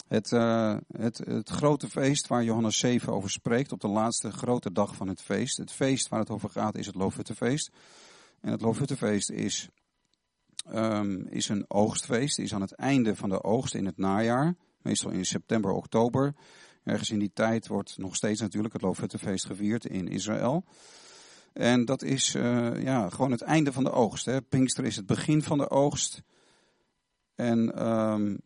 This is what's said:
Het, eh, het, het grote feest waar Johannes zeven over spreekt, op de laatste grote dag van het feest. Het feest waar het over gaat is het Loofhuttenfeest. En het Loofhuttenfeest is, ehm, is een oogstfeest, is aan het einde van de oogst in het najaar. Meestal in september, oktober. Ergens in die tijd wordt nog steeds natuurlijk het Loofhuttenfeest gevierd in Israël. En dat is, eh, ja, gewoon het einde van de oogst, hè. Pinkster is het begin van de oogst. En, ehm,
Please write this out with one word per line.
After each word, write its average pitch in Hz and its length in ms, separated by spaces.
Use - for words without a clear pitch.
Het, 107 240
eh, 113 440
het, 110 300
het 113 300
grote 147 400
feest 143 380
waar 120 180
Johannes 113 340
zeven 123 340
over 98 180
spreekt, 127 420
op 95 80
de 107 80
laatste 110 420
grote 113 420
dag 101 220
van 95 140
het 92 140
feest. 104 340
Het - 160
feest 135 360
waar 110 120
het 104 100
over 104 200
gaat 107 260
is - 100
het 95 80
Loofhuttenfeest. 110 760
En 104 100
het 113 100
Loofhuttenfeest 113 680
is, 107 380
ehm, 104 500
is - 280
een 101 200
oogstfeest, 117 680
is 104 160
aan 101 60
het 98 140
einde 127 420
van 104 120
de 95 140
oogst 117 320
in 98 120
het 92 120
najaar. 117 560
Meestal - 280
in 90 140
september, 101 460
oktober. 123 640
Ergens 107 260
in 110 80
die 101 160
tijd 113 320
wordt 101 320
nog 95 180
steeds 107 240
natuurlijk 107 320
het 107 100
Loofhuttenfeest 95 640
gevierd 104 380
in 92 240
Israël. 104 560
En 120 320
dat 131 180
is, 135 320
eh, 120 480
ja, 127 260
gewoon 127 220
het - 120
einde 151 300
van 131 120
de 143 60
oogst, 117 340
hè. 127 180
Pinkster 131 420
is 110 120
het 98 100
begin 151 360
van 147 160
de - 120
oogst. 143 520
En, 117 400
ehm, 107 720